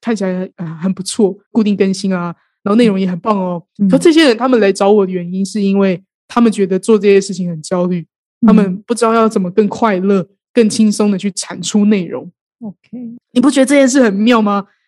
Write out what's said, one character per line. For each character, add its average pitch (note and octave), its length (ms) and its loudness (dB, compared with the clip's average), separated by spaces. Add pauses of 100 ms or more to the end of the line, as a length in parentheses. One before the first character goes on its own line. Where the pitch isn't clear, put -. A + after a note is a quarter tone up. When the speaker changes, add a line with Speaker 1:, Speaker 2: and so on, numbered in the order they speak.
Speaker 1:
看 A#3 160 -4
起 G3 80 -6
来， F#3 320 -4
呃， E3+ 100 -10 (100)
很 F#3 160 -4
不 F#3 120 -10
错， G3 340 -2 (140)
固 A3 100 0
定 G3+ 140 0
更 F#3+ 180 0
新 F#3+ 180 -4
啊， F3 220 -6 (300)
然 F#3+ 60 -2
后 G#3 40 2
内 A#3+ 140 4
容 F#3+ 100 0
也 F#3+ 100 -2
很 F3+ 120 -6
棒 G#3+ 180 -2
哦。 F3+ 240 -6 (160)
Speaker 2:
嗯。 G3+ 100 0
Speaker 1:
可 A3+ 80 4
这 E4 160 4
些 D#4+ 140 4
人 A3+ 100 4
他 A#3+ 120 -2
们 B3+ 100 4
来 G3 140 2
找 G3 180 0
我 G3+ 160 4
的 F#3 60 -8
原 F3 200 -8
因， F#3+ 140 -4
是 G3+ 160 -6
因 G3 160 0
为 F#3+ 240 0 (240)
他 - 140 -10
们 A3+ 100 2
觉 G3 160 -2
得 F#3 120 -2
做 G#3+ 200 2
这 G3 80 -2
些 G3 140 6
事 G3 120 -6
情 F3 160 -8
很 D#3+ 140 -10
焦 F3+ 240 -4
虑， F3+ 140 -4 (400)
Speaker 2:
嗯。 A3+ 80 2
Speaker 1:
他 G#3 40 6
们 G3 240 2 (100)
不 A#3+ 60 -6
知 A#3 120 -2
道 A3+ 100 2
要 A3+ 140 4
怎 G#3+ 120 -2
么 F3+ 120 -4
更 G#3 160 2
快 G3+ 320 -2
乐、 G3 280 0 (240)
更 A3+ 160 2
轻 G#3+ 220 2
松 G#3 220 0
的 F#3+ 40 -2
去 G3 140 -4
产 F3 320 -12
出 G#3 220 0
内 G3+ 200 2
容。 - 240 -10 (300)
Speaker 2:
OK。 G#3+ 180 -16 (560)
Speaker 1:
你 B3 80 2
不 C4 80 2
觉 C#4 120 2
得 C4 60 4
这 C#4+ 100 2
件 C4+ 120 4
事 C4 140 2
很 G#3+ 120 2
妙 A3 280 2
吗？ G3+ 240 -2 (220)